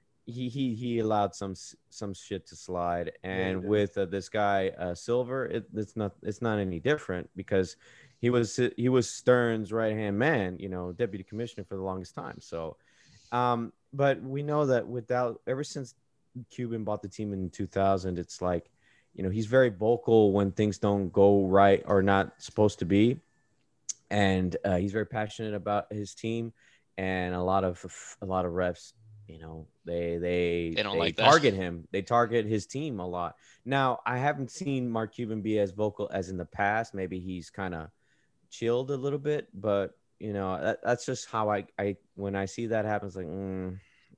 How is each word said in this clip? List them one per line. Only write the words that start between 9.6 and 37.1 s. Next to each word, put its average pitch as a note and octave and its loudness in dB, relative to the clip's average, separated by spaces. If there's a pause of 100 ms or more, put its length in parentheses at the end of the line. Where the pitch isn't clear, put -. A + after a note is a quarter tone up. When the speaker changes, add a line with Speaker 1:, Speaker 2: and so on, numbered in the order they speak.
Speaker 1:
right-hand G#2+ 0
man, A2 0
you F#2+ -8
know, F2+ -6
deputy F#2+ -4
commissioner G#2+ -10
for G2 -10
the F#2+ -6
longest F#2+ -6
time. - -12
So, E2 -10 (540)
um, A#2+ 0 (200)
but C#3 2
we C3+ -6
know D3 0
that B2+ 2
without, B2 -2
ever C3+ -2
since C3+ -12 (560)
Cuban A2+ -6
bought G#2 -4
the G2+ -8
team G#2 -6
in F#2 -4
two G2 -6
thousand, F#2 2
it's - -10
like, F2+ -2 (440)
you - -8
know, F#2 0
he's G#2+ -2
very B2+ 6
vocal G#2+ 6
when G2 2
things G#2 0
don't G2+ 2
go G2+ 8
right G2 8
or G2 6
not G2 2
supposed - 2
to F2+ -2
be. G#2 4 (880)
And, F#2+ 2
uh, F#2 2
he's F#2+ 0
very G#2+ -2
passionate G#2+ -6
about G#2 -2
his G#2 -8
team, A2+ -6 (460)
and F#2 -2
a F2+ -2
lot F#2+ 2
of, F2+ -4 (380)
a G2 -8
lot F#2 0
of E2+ -4
refs, F2+ -2 (340)
you D#2+ -18
know, D#2+ -14 (160)
they, E2+ -2
they, F2 0
Speaker 3:
They G#2 0
don't G2+ -2
Speaker 1:
they - -
Speaker 3:
like - 0
that. A2 2
Speaker 1:
target C#3 8
him. E2+ -6
They G2 -2
target A#2 2
his G#2+ -2
team C3+ -6
a F2+ -6
lot. F2 -6 (280)
Now, C3 0
I B2 -2
haven't C#3 -2
seen C3+ -4
Mark A2+ -2
Cuban A2 -4
be G#2+ 2
as G2+ 2
vocal G#2 -4
as F#2 -4
in F#2+ -6
the F2 -4
past. G#2 -2
Maybe F#2 -6